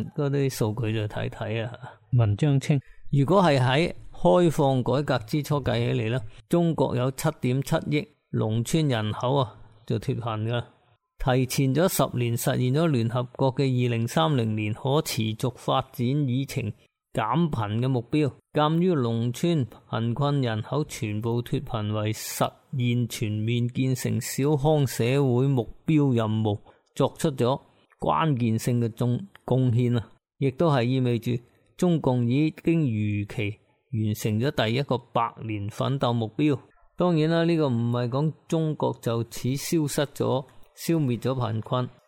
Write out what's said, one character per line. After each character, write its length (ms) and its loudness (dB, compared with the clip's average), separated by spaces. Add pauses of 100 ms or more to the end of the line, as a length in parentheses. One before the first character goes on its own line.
(160)
嗰 120 -2
啲 220 0
數 280 -2
據， 140 -2
再 160 -2
睇 220 -6
睇 340 -6
啊。 80 -10 (400)
文 240 4
章 240 2
稱， 200 2 (300)
如 140 4
果 180 4
係 160 4
喺 340 2 (200)
開 380 4
放 320 2
改 200 0
革 220 0
之 180 -2
初 180 0
計 320 0
起 80 0
嚟 100 -2
啦， 100 -2 (280)
中 260 2
國 200 0
有 180 0
七 160 -4 (120)
點 220 0
七 140 0
億 320 -2 (240)
農 320 -2
村 220 2
人 260 0
口 240 0
啊， 200 0 (300)
就 120 -2
脫 220 -4
貧 260 -4
㗎。 180 -2 (540)
提 280 2
前 280 0
咗 140 4
十 280 0
年 200 -2
實 240 -2
現 140 0
咗 120 2
聯 220 2
合 140 -2 (140)
國 180 0
嘅 80 -2
二 340 0
零 100 -2
三 300 0
零 180 0
年 200 -2
可 280 0
持 200 -4 (120)
續 220 -4
發 240 0 (100)
展 160 -4
議 400 0
程 160 -6 (520)
減 360 0
貧 300 -2
嘅 80 0
目 220 0
標。 200 2 (220)
鑒 260 2
於 140 2
農 400 0
村 340 0 (220)
貧 240 -2
困 300 0
人 180 -2
口 240 -4
全 360 -6
部 220 -2
脫 200 -4
貧 300 -4
為 200 -2
實 400 -4 (260)
現 300 0
全 240 -4
面 360 0
建 260 -2
成 260 -2
小 360 0
康 300 2
社 180 -4
會 440 2
目 260 0 (120)
標 280 4
任 120 2
務 340 0 (340)
作 240 2
出 140 0
咗 280 0 (380)
關 400 2
鍵 200 2
性 220 0
嘅 100 0
貢 280 0 (280)
獻 520 2
啊， 100 -4 (300)
亦 120 0
都 200 2
係 140 4
意 160 0
味 180 0
住 140 -4 (440)
中 240 2
共 280 2
已 240 2 (100)
經 200 2
如 420 0
期 340 -6 (340)
完 220 0
成 240 -2
咗 120 0 (160)
第 80 0
一 80 0
個 160 -2
百 440 -2
年 260 -6
奮 300 -2
鬥 140 2
目 240 0
標。 220 2 (380)
當 220 2
然 120 2
啦， 140 2
呢 120 2
個 120 2
唔 220 0
係 180 0
講 240 0 (140)
中 300 -2
國 240 -2
就 240 -2
此 320 -4
消 300 0
失 160 -2 (100)
咗、 320 -2 (320)
消 180 -2
滅 240 0
咗 160 -2
貧 260 -2
困， 280 -2 (200)